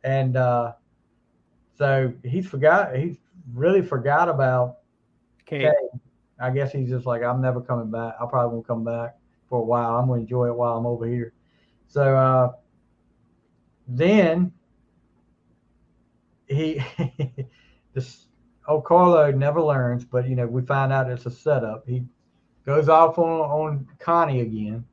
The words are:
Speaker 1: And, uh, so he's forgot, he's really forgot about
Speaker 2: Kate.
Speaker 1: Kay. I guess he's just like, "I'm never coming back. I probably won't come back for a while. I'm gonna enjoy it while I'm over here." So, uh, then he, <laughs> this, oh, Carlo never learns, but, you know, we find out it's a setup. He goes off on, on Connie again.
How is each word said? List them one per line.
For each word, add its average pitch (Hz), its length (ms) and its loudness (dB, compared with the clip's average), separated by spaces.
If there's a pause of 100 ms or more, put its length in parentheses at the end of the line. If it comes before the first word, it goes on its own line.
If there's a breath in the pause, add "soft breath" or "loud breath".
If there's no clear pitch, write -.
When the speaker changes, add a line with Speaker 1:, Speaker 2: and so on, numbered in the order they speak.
Speaker 1:
And, 131 320 0
uh, 120 360 0 (1040)
so 135 360 2 (120)
he's 170 220 -4
forgot, 151 500 2
he's 147 220 -4 (340)
really 175 300 2
forgot 143 460 0
about 127 500 0 (680)
Speaker 2:
Kate. 143 160 -6
Speaker 1:
Kay. 131 360 0 (420)
I 127 100 -2
guess 135 220 -2
he's 131 160 -4
just 123 180 -6
like, 120 160 -2
"I'm 123 180 -2
never 127 200 0
coming 120 300 -6
back. 117 300 -8
I 123 60 -6
probably 120 280 -2
won't 113 120 -10
come 113 180 -4
back 117 320 -8 (320)
for 123 120 -4
a 113 40 -2
while. 117 320 0
I'm 127 120 0
gonna 123 120 -2
enjoy 120 260 -2
it 120 100 -2
while 120 200 -2
I'm 117 100 -4
over 117 200 -4
here." 120 260 -6 (560)
So, 135 280 2
uh, 131 360 4 (1300)
then 175 680 2 (1900)
he, 156 340 -2 (160)
<laughs> 135 500 -6 (480 soft breath)
this, - 320 -10 (400)
oh, 151 140 2
Carlo 170 520 6
never 143 280 0
learns, 123 440 0
but, 123 240 -4
you 131 80 -2
know, 123 100 -2
we 123 160 -4
find 135 300 -2
out 131 180 -2
it's 123 160 -10
a 120 40 -8
setup. 113 580 -4
He 123 160 -4 (640)
goes 139 220 2
off 160 300 6
on, 170 80 2
on 151 640 -4 (100)
Connie 160 420 0
again. 110 520 -6